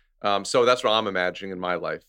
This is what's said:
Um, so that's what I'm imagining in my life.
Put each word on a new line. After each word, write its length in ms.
Um, 240
so 200
that's 180
what 80
I'm 160
imagining 440
in 80
my 160
life. 340